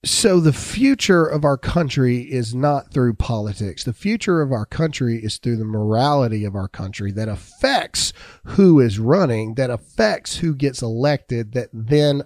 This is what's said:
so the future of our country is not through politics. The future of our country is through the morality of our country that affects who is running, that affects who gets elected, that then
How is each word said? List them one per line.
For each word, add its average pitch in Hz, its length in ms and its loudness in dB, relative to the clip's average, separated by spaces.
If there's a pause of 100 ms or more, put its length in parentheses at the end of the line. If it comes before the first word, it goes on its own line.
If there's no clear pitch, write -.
so 185 340 2
the 160 140 4
future 202 720 2
of 151 200 -2
our 139 120 2
country 127 760 0
is 123 240 -4
not 139 380 -2
through 123 220 2
politics. 104 720 -6
The 120 100 -4
future 196 480 0
of 135 100 0
our 107 140 -2
country 131 500 -2
is 107 220 -6
through 120 180 -2
the 110 80 -4
morality 107 800 0
of 101 100 -6
our 95 140 -6
country 98 440 -8
that 110 160 -4
affects - 840 -4 (320)
who 175 360 6
is 107 180 2
running, 113 560 0
that 127 160 -2
affects - 680 -2
who 160 180 -2
gets 135 280 -4
elected, 117 720 -2
that 123 200 -6
then 139 540 2